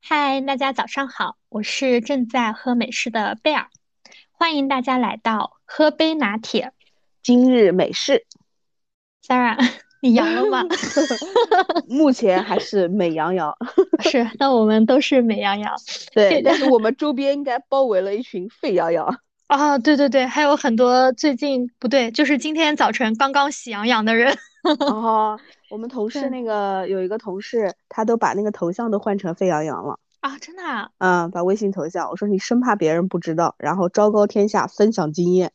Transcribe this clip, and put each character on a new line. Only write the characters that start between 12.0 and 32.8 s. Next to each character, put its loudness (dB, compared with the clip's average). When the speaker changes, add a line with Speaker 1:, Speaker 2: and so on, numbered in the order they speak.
Speaker 2:
前 2
还 -2
是 0
美 0
羊 -2
羊。 -4
Speaker 1:
<laughs> 2
是， 0
那 2
我 4
们 4
都 4
是 4
美 0
羊 -2
羊。 -8
Speaker 2:
对， 6
Speaker 1:
对 2
的。 4
Speaker 2:
但 4
是 2
我 6
们 0
周 -2
边 0
应 -6
该 -4
包 2
围 2
了 -4
一 -4
群 -10
沸 -6
羊 0
羊。 -2
Speaker 1:
啊， 2
对， 4
对， 4
对， 2
还 -2
有 4
很 0
多 4
最 0
近， -4
不 -4
对， 0
就 2
是 0
今 -6
天 0
早 2
晨 -2
刚 0
刚 2
喜 -14
羊 -8
羊 0
的 2
人。 4
<laughs> 0
Speaker 2:
哦， 0
我 -14
们 -10
同 -6
事 -6
那 -8
个， -2
Speaker 1:
对。 -4
Speaker 2:
有 -2
一 -4
个 -6
同 -10
事， -4
他 -4
都 2
把 0
那 -2
个 -2
头 -4
像 -6
都 0
换 -4
成 -6
沸 -2
羊 0
羊 -6
了。 -8
Speaker 1:
啊， -8
真 -20
的 -16
啊？ -8
Speaker 2:
嗯， 0
把 -4
微 0
信 -2
头 -6
像， -6
我 -10
说 -6
你 0
生 0
怕 0
别 0